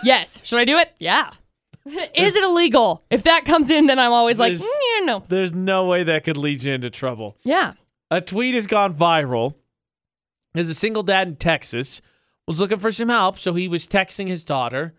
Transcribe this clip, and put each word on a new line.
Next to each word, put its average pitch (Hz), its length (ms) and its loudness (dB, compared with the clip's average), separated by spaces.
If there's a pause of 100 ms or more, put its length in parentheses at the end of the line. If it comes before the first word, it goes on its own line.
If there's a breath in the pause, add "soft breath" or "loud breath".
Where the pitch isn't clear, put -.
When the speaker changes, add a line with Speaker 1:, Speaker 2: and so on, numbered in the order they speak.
Speaker 1:
Yes. 226 420 0
Should 233 140 -2
I 240 60 4
do 285 120 2
it? 330 220 0
Yeah. 185 300 0 (280)
<laughs> - 280 -20
Is 285 80 -16 (220)
Speaker 2:
There's 359 200 2
Speaker 1:
it 403 80 4
illegal? 285 680 2
If 226 140 0
that 330 220 2
comes 294 240 2
in, 311 180 6
then 262 120 4
I'm 240 140 4
always 233 260 4
like, 233 140 4
Speaker 2:
there's 170 80 -6
Speaker 1:
"Mm, 480 380 -2
yeah, 381 60 -2
no." 220 220 -4
Speaker 2:
there's 185 260 -2
no 185 340 0
way 180 160 2
that 160 200 0
could 156 140 -4
lead 143 260 -4
you 139 100 -2
into 123 160 -6
trouble. 113 540 -8
Speaker 1:
Yeah. 302 300 -2 (360)
Speaker 2:
A 175 120 0
tweet 240 340 -4
has 220 120 -2
gone 202 260 -2
viral. 147 600 0 (1000)
There's 165 160 -4
a 160 40 -4
single 214 300 -4
dad 190 240 2
in 160 80 -10
Texas 143 680 -4 (460)
was 160 140 -6
looking 202 180 -2
for 220 140 -2
some 233 160 -4
help, 196 280 2
so 180 160 -4
he 180 140 -2
was 170 200 -6
texting 190 400 -2
his 180 180 -6
daughter 135 540 -4